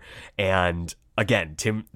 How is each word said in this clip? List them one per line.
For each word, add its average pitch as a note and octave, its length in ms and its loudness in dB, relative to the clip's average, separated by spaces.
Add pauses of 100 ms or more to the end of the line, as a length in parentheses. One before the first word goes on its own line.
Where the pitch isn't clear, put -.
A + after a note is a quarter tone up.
(380)
and F2+ 560 2 (240)
again, F#2+ 400 2
Tim, G#2+ 280 -2 (100)